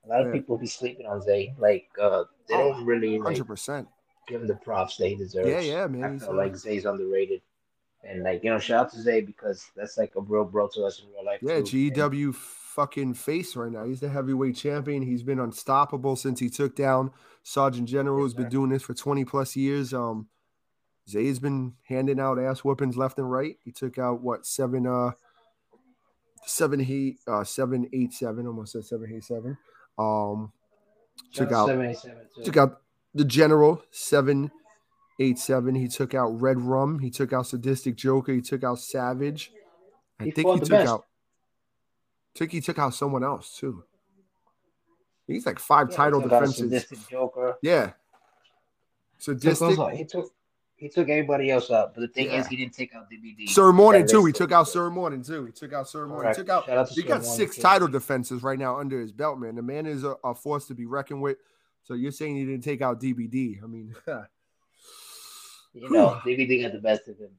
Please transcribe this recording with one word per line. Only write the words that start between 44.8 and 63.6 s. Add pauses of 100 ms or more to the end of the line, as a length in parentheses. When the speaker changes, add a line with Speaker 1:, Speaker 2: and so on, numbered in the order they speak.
Speaker 2:
He's,
like,
five
Speaker 1:
Yeah,
he
Speaker 2:
title
Speaker 1:
took
out
Speaker 2:
defenses.
Speaker 1:
Sadistic
Joker.
Speaker 2:
Yeah.
Speaker 1:
He
took
Speaker 2:
Sadistic.
Speaker 1:
those
out.
He
took, (440)
he
took
everybody
else
out.
But
the
thing
Speaker 2:
Yeah.
Speaker 1:
is,
he
didn't
take
out
D
B
D.
Speaker 2:
Sir
Morning,
Speaker 1:
That
Speaker 2:
too.
He
Speaker 1:
list
Speaker 2:
took
Speaker 1:
is
Speaker 2:
out
Speaker 1:
good.
Speaker 2:
Sir
Morning,
too.
He
took
out
Sir
Morning.
Speaker 1:
Correct.
Speaker 2:
Took
out,
Speaker 1:
Shout
out
to
Speaker 2:
he
Speaker 1:
Sir
Speaker 2:
got
Speaker 1:
Morning,
Speaker 2:
six
Speaker 1:
too.
Speaker 2:
title
defenses
right
now
under
his
belt,
man.
The
man
is
a, (100)
a
force
to
be
reckoned
with. (460)
So
you're
saying
he
didn't
take
out
D
B
D.